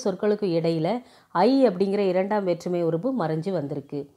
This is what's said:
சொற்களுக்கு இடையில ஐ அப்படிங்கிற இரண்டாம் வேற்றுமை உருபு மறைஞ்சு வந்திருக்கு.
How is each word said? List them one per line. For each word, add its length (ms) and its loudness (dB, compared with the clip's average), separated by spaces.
சொற்களுக்கு 440 -2
இடையில 320 0
ஐ 180 4
அப்படிங்கிற 420 0
இரண்டாம் 380 0
வேற்றுமை 400 -2
உருபு 220 0
மறைஞ்சு 380 -2
வந்திருக்கு. 420 -6